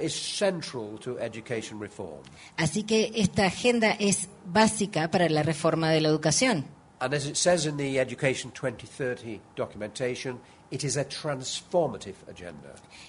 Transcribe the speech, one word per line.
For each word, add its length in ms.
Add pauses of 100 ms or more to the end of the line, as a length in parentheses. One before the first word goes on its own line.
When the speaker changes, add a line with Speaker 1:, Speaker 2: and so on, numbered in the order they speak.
Speaker 1:
is 100
central 920
to 160
education 600
reform. 420 (340)
Speaker 2:
Así 260
que 320
esta 320
agenda 540
es 280 (180)
básica 640
para 160
la 160
reforma 480
de 80
la 80
educación. 560 (340)
Speaker 1:
And 160
as 100
it 120
says 300
in 100
the 240
Education 500
twenty 380
thirty 520 (140)
documentation, 880 (320)
it 100
is 140
a 100
transformative 1080 (120)
agenda. 460 (340)